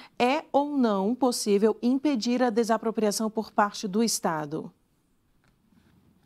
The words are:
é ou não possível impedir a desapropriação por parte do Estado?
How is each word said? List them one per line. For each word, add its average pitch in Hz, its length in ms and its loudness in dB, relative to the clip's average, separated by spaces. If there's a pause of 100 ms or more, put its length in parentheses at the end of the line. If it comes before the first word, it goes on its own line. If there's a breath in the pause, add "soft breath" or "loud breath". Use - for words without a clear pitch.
(180 loud breath)
é 269 340 2
ou 285 240 0
não 220 400 2
possível 220 680 2
impedir 247 600 0
a 247 80 2
desapropriação 220 760 0
por 214 220 -6
parte 208 380 0
do 214 160 2
Estado? 156 680 -4 (1500)